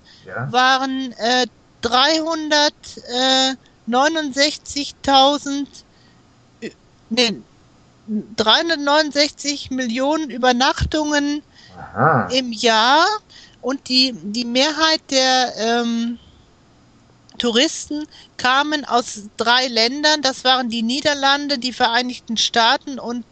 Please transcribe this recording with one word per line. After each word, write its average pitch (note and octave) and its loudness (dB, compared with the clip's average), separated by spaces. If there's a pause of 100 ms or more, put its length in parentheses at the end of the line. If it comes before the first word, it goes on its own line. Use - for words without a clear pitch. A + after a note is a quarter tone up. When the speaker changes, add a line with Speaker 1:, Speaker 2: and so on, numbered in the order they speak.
(260)
Speaker 1:
Ja. B2+ -6
Speaker 2:
waren, C4 0
äh, B3 0 (360)
dreihundert, D4+ 2 (220)
äh, C4 0 (320)
neunundsechzigtausend, C#4 0 (920)
äh, A2+ -8 (400)
nee, A3+ 0 (1000)
dreihundertneunundsechzig C#4+ 0
Millionen C4 -2
Übernachtungen C#4+ 0 (360)
Speaker 1:
Aha. A2+ 0
Speaker 2:
im B3+ -2
Jahr A#3 4 (540)
und C4+ -6
die, B3+ 2
die G#3 -6
Mehrheit D4+ 0
der... C4 2
Ähm, A#3 -2 (1160)
Touristen D4 -2 (300)
kamen C#4+ 0
aus A#3 -2 (140)
drei A#3+ 2
Ländern. C#4 0
Das C4 -4
waren B3+ 2
die A3+ -4
Niederlande, C#4+ 0
die B3 -6
Vereinigten B3 -2
Staaten B3 0
und A#3 -8